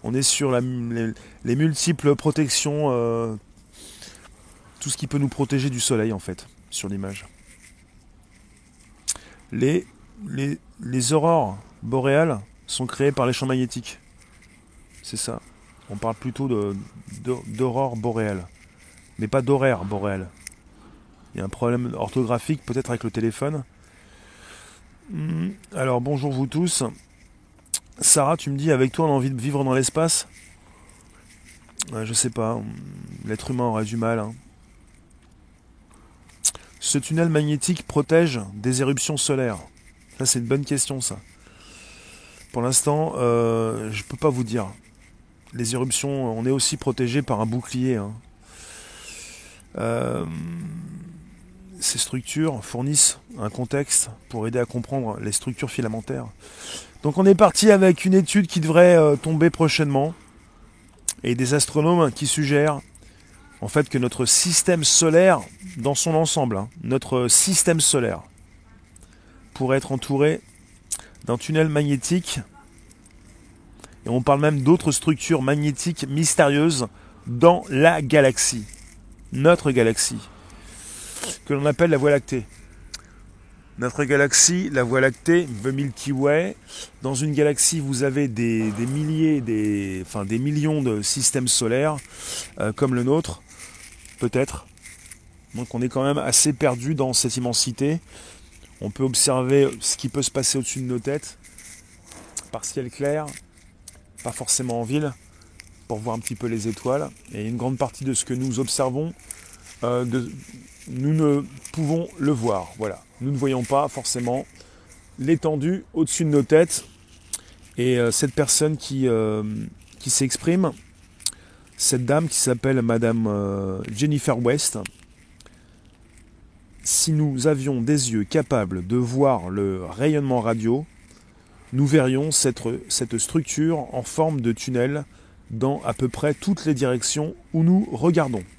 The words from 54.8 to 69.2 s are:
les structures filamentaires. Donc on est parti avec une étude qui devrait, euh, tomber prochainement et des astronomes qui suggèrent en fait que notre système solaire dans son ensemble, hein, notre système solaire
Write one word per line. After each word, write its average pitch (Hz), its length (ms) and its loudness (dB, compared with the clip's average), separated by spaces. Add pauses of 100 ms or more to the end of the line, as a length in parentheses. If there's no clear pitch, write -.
les 104 120 -4
structures - 380 -4
filamentaires. 117 560 -6 (760)
Donc 147 160 0
on 190 80 6
est 196 80 10
parti 202 360 8
avec 190 340 8
une 185 100 4
étude 190 320 4
qui - 140 -2
devrait, 170 360 8
euh, 151 200 8
tomber 160 340 2
prochainement 151 640 0 (1120)
et 123 100 0
des 127 200 0
astronomes 156 580 2
qui - 140 -6
suggèrent 147 540 2 (800)
en 107 80 -6
fait 151 200 2
que 135 100 -2
notre 123 280 0
système 170 580 2
solaire 165 560 6 (360)
dans 139 180 0
son 160 200 0
ensemble, 151 420 2
hein, 104 120 -4 (140)
notre 123 460 0
système 165 520 4
solaire 110 420 2 (1300)